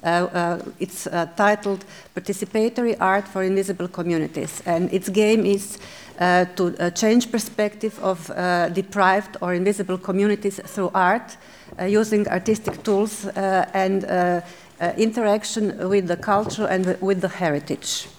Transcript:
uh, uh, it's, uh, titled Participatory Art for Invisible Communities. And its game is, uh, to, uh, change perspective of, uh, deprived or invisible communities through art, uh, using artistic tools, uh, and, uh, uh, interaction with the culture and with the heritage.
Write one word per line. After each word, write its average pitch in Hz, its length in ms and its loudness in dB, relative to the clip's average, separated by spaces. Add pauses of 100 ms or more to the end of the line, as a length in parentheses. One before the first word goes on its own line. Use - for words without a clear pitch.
uh, - 40 -2
uh, 175 520 0 (220)
it's, - 260 -8
uh, 170 200 -2 (100)
titled 208 480 2 (320)
Participatory 220 840 -2
Art 196 300 2
for 190 140 -4
Invisible 190 460 0
Communities. 160 760 -4
And 175 260 0
its 190 200 -2
game 214 340 4
is, 196 320 0 (420)
uh, 180 280 4 (100)
to, 175 220 0
uh, 175 140 0
change 226 380 2
perspective 208 720 -4
of, 175 280 -2
uh, 175 400 0
deprived 190 720 2
or 180 100 0
invisible 190 460 0
communities 202 680 0
through 185 300 -4
art, 190 420 2 (420)
uh, - 60 -4
using 208 440 2
artistic - 540 -2
tools, 214 440 0
uh, 190 480 0
and, 190 320 0
uh, 180 340 2 (400)
uh, 170 160 0
interaction 214 920 0
with 196 160 4
the 170 100 0
culture 214 480 0
and 185 380 2
with 190 180 2
the 185 80 0
heritage. - 800 -4 (100)